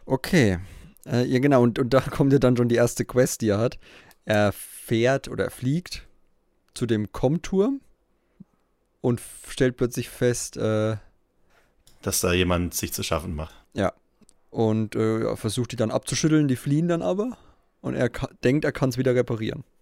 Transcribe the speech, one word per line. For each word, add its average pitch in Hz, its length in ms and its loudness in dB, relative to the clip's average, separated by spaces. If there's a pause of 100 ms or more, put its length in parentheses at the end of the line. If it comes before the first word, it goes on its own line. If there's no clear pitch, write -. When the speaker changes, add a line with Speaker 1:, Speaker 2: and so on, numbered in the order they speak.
Speaker 1:
Okay. 113 540 2 (460)
Äh, 123 200 0
ja, 127 140 2
genau, 135 240 6
und, 120 160 2
und 127 140 0
da 131 80 6
<laughs> - 100 -8
kommt 139 220 2
ja 139 60 4
dann 123 180 4
schon 120 120 2
die 120 60 2
erste 117 300 2
Quest, - 360 0
die 113 80 2
er 98 100 4
hat. 123 200 -2 (460)
Er 104 260 2
fährt - 760 -2
oder - 180 -4
er - 60 -6
fliegt - 540 -4 (680)
zu - 120 -4
dem 107 260 0
Comm-Turm 190 680 0 (1200)
und 120 180 0
f-, - 320 -18
stellt 127 260 0
plötzlich 123 320 -4
fest, - 480 -2
äh, 110 400 -2 (1040)
Speaker 2:
dass - 200 -4
da 90 120 2
jemand 90 400 2
sich - 200 -6
zu - 100 -6
schaffen 82 320 -4
macht. 78 180 -10 (200)
Speaker 1:
Ja. 98 200 -2 (580)
Und, 110 440 0
äh, 110 280 0
ja, 110 120 -2
versucht, 113 360 -4
die - 40 -8
dann 110 160 -2
abzuschütteln, 151 560 0
die 131 80 0
fliehen 147 320 0
dann 170 140 0
aber. 202 360 -4 (440)
Und - 140 -6
er 123 140 0
ka-, - 200 -6 (140)
denkt, 143 220 2
er 147 60 0
kann's 127 260 -2
wieder 131 180 2
reparieren. 120 480 -2 (180)